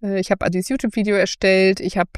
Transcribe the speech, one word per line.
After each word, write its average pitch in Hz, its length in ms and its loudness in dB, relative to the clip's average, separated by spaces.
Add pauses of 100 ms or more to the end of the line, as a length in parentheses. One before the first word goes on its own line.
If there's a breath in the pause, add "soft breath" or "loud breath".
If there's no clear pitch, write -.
Äh, 196 160 -2
ich 190 100 -4
habe - 220 0
dieses 185 180 -4
YouTube-Video 214 460 -2
erstellt. 190 640 2
Ich - 180 -4
habe 185 200 0